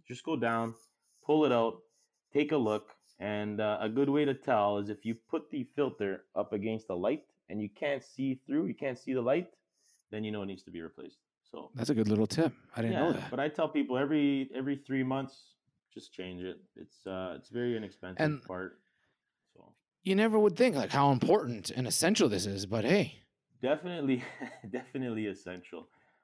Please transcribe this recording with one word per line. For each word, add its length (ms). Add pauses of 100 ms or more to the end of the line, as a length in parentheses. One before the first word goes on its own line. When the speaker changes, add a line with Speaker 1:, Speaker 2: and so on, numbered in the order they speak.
Speaker 1:
just 200
go 120
down, 380 (480)
pull 220
it 80
out, 300 (480)
take 220
a 40
look." 400 (220)
And, 420
uh, 200
a 80
good 200
way 160
to 100
tell 440
is 100
if 160
you 100
put 360
the 140
filter 680
up 180
against 340
the 100
light 300 (220)
and 120
you 80
can't 340
see 320
through, 320
you 80
can't 240
see 140
the 80
light, 340 (560)
then 140
you 60
know 120
it 40
needs 180
to 60
be 100
replaced. 380 (240)
So 320
Speaker 2:
That's 140
a 60
good 120
little 200
tip. 260 (220)
I 60
didn't 160
know 80
Speaker 1:
Yeah, 80
Speaker 2:
that. 160
Speaker 1:
but 100
I 100
tell 200
people 280
every, 560
every 240
three 260
months, 520 (360)
just 200
change 300
it. 200 (140)
It's, 320
uh, 300
it's 120
very 280
inexpensive 440
Speaker 2:
And 240
Speaker 1:
part. 360 (720)
So 220 (280)
Speaker 2:
you 120
never 240
would 160
think, 200
like, 160
how 200
important 580
and 180
essential 420
this 160
is, 200
but 200
hey. 380 (380)
Speaker 1:
Definitely, 640 (220)
<laughs> 240
definitely 580
essential. 640 (340)